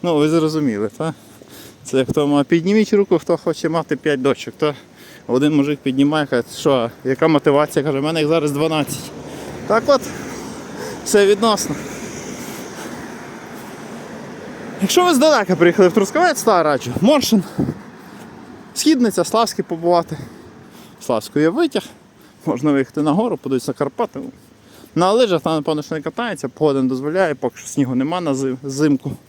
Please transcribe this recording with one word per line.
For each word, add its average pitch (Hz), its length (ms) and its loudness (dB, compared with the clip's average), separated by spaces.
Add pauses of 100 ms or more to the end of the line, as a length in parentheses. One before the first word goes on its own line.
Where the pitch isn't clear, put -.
Ну, 170 160 0
ви 147 120 4
зрозуміли, 151 680 0
та? 160 160 -4 (680)
Це - 140 -2
як 131 140 0
тому, 147 240 2
а 143 80 4
підніміть 190 500 2
руку, 196 260 4
хто 170 180 0
хоче 165 320 -2
мати 160 260 -2
п'ять 139 260 -2
дочок. 139 360 -2
Та 147 180 0 (520)
один 143 280 2
мужик 143 240 2
піднімає, 143 460 2
каже, 123 180 0 (120)
що, 123 360 2 (120)
яка 135 240 2
мотивація? 147 580 2
Каже, 139 140 -2
«В 139 40 -4
мене 160 160 -2
їх 147 100 0
зараз 151 220 2
дванадцять». 151 600 -2 (560)
Так 226 200 2
от, 277 140 4 (1040)
все 202 200 4
відносно. 202 500 2 (3000)
Якщо 349 240 2
ви 359 80 2
здалека 247 420 4
приїхали 175 340 6
в - 20 -4
Трускавець, 277 520 0
то 185 200 4
раджу. 139 280 0 (100)
Моршин, 226 420 4 (1300)
Східниця, 240 500 2
Славський 220 440 0
побувати. 170 500 0 (840)
В - 40 -20
Славську 117 360 -2
є 156 100 4
витяг, 262 340 0 (640)
можна 147 260 0
виїхати 139 300 0
на 151 100 2
гору, 208 260 0
подивитися 135 340 -2
на 120 60 -6
Карпати. 143 420 -4 (760)
На 180 160 4
лижах 208 300 2
там, 160 140 -2
напевно, 151 280 -2
що 160 120 -8
не 156 60 -6
катається, 170 480 -6
погода 139 320 2
не 131 80 2
дозволяє, 151 460 0
поки - 220 -4
що - 100 -18
снігу 127 280 -2
нема 156 260 -2
на 151 140 -2
зим-, 131 280 -4
зимку. 143 480 0 (180)